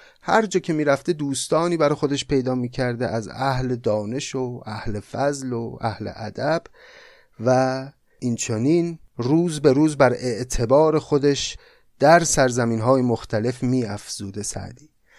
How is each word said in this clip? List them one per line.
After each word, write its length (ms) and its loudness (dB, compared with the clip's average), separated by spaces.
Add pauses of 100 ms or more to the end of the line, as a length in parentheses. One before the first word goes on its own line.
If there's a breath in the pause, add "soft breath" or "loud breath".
(260 soft breath)
هر 200 2
جا 140 -2
که 140 -4
می‌رفته 400 0
دوستانی 640 -2
برای 180 2
خودش 300 -2
پیدا 300 0
می‌کرده 520 -4
از 200 -4
اهل 480 -2
دانش 600 -4
و 300 -6
اهل 340 -8
فضل 540 -4
و 280 -6
اهل 340 -6
ادب 480 -4 (840 loud breath)
و 460 0 (280)
اینچنین 800 0 (180)
روز 440 0
به 120 6
روز 240 2
بر 160 6
اعتبار 840 2
خودش 580 0 (420 soft breath)
در 240 8
سرزمین‌های 800 2
مختلف 600 -2
می‌افزوده 800 -4
سعدی. 460 -10 (300 soft breath)